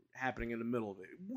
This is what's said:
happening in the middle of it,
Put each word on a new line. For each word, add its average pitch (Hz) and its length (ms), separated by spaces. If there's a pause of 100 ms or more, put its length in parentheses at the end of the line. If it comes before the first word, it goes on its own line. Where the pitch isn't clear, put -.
(140)
happening 117 360
in 117 80
the 117 60
middle 117 260
of 95 80
it, 92 100 (280)